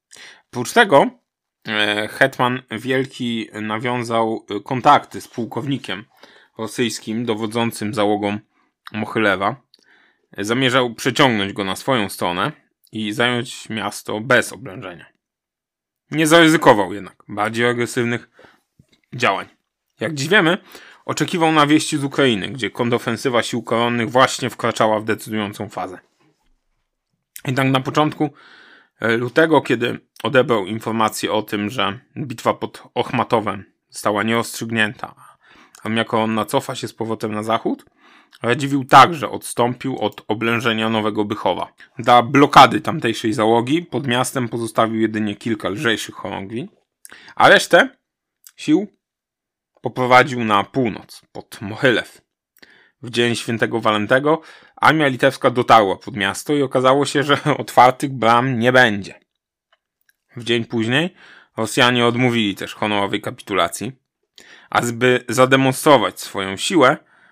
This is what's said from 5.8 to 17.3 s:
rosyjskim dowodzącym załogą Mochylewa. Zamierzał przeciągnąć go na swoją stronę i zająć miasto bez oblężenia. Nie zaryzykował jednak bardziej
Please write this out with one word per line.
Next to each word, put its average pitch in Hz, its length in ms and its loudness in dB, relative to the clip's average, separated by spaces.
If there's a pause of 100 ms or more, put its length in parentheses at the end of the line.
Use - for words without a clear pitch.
rosyjskim 110 640 -4
dowodzącym 113 720 -4
załogą 104 440 0 (540)
Mochylewa. 107 640 -2 (840)
Zamierzał 123 560 0
przeciągnąć 113 580 0
go 101 120 -6
na 95 120 -6
swoją 117 320 -2
stronę 95 440 -4 (400)
i 107 200 -6
zająć 120 580 -4
miasto 107 500 -8
bez 117 320 2
oblężenia. 92 540 -16 (1040)
Nie 151 160 0
zaryzykował 151 680 6
jednak 98 360 -14
bardziej 113 380 -2